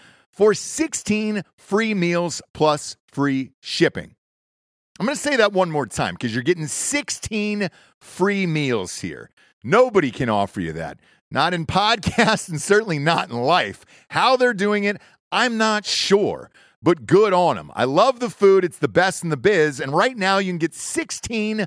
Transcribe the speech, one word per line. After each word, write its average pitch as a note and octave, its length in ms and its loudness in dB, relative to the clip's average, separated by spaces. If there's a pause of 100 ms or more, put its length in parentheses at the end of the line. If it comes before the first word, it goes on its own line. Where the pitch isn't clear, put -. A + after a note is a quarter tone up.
(300)
for G3+ 240 4
sixteen G#3+ 880 -4 (140)
free A3 380 -2
meals F3 460 -2 (140)
plus D3+ 420 0 (140)
free C3+ 480 -2
shipping. - 560 -2 (840)
I'm F#3+ 60 -2
gonna C#4 100 -2
say D4 180 -2
that G#3+ 180 2
one F#3 200 0
more C#3+ 140 -2
time F#2+ 300 -4
'cause A#2 160 -6
you're A#2+ 120 -4
getting D#3 240 -2
sixteen G#3 1000 -4 (320)
free G3 460 -2
meals C3 540 -2
here. C2+ 300 -10 (340)
Nobody F#3+ 480 2
can C3 160 -4
offer G#2 320 0
you D#2+ 140 -4
that. D#2+ 260 -10 (280)
Not E3 260 0
in E3 120 -6
<laughs> - 0 -
podcasts G#3+ 840 0
and D3+ 140 -6
certainly G3+ 380 2
not E3 300 0
in A#2 60 -8
life. B2 480 0 (260)
How A3+ 260 2
they're B3 180 2
doing G#3 300 0
it, G3+ 140 -2 (340)
I'm A3+ 260 0
not G#3+ 260 0
sure. B2+ 680 0 (300)
But D#3 240 2
good G3+ 260 6
on E3+ 260 2
'em. D2+ 160 -12
I G#2 100 -2
love A3 360 2
the A#3+ 100 -4
food. F#3+ 320 6
It's F3 160 -4
the D3 80 0
best F3 380 0
in E3+ 60 -4
the D3+ 60 -2
biz. D3+ 440 2
And C#3 120 -6
right A#3 240 2
now G3 220 0
you F#3+ 140 -2
can F3 60 -4
get D#3+ 160 -2
sixteen G#3+ 920 -6